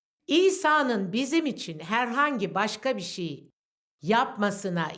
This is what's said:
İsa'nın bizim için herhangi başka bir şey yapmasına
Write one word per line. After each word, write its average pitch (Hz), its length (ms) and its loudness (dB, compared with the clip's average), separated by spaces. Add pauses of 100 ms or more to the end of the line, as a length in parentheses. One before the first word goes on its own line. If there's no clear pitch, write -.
(280)
İsa'nın 294 840 2
bizim 277 320 2
için 170 340 -6
herhangi 233 760 0
başka 214 420 -2
bir 190 40 -8
şey 170 480 -8 (520)
yapmasına 202 960 0